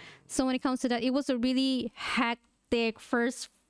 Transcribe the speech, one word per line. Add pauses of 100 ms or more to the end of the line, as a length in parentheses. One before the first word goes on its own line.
(260)
So
when
it
comes
to
that,
it
was
a
really
hectic
first, (180)